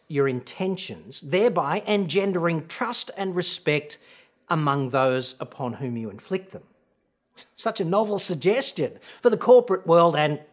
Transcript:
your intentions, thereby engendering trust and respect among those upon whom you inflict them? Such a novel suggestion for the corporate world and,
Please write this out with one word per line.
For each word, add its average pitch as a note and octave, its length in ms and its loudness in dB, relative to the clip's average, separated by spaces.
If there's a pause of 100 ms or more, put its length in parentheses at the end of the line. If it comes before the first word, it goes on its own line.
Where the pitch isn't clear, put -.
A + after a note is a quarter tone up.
your C#3 220 0
intentions, C3 920 -6
thereby E3+ 640 0
engendering F3+ 800 0
trust - 480 -4
and F#3+ 180 -6
respect D3+ 640 -2 (520)
among C#3+ 420 0
those C3 500 0
upon B2 340 -8
whom B2 220 -6
you A2+ 140 -8
inflict F#3 420 -8
them? - 120 -18 (920)
Such A3 240 -4
a F#3 60 -2
novel G3+ 320 0
suggestion F3 800 -2 (240)
for A#3+ 80 6
the G#3+ 80 -2
corporate A#3+ 480 6
world E3+ 280 6
and, D3+ 260 2 (120)